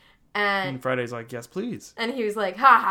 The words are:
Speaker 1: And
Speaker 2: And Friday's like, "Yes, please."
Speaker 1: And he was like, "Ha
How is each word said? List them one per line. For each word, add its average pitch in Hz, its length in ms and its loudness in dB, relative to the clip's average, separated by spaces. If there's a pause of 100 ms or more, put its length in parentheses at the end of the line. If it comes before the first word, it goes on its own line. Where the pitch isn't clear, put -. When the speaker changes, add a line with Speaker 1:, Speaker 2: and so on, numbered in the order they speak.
(340)
Speaker 1:
And 196 420 0
Speaker 2:
And 123 60 -12
Friday's 127 300 -4
like, 117 220 -10
"Yes, 117 120 -10
please." 196 520 -10
Speaker 1:
And 233 160 -4
he 247 100 -4
was 208 140 -4
like, 190 180 -4
"Ha 233 240 8 (120)